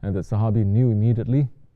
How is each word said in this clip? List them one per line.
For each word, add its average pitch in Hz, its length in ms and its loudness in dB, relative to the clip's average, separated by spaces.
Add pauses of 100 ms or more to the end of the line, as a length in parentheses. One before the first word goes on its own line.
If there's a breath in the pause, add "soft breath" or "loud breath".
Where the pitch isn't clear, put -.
and 98 120 -4
the 95 60 -4
Sahabi 107 460 0
knew 117 240 2
immediately 113 580 0 (280)